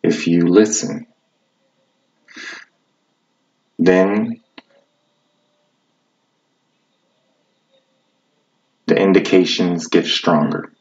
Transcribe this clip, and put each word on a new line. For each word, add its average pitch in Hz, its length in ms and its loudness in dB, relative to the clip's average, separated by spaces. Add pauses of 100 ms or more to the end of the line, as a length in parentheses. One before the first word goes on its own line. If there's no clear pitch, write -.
If - 240 -2
you 85 220 2
listen, 107 580 2 (2750)
then 98 640 0 (4000)
the - 100 0
indications 90 920 2
get 85 180 0
stronger - 760 -4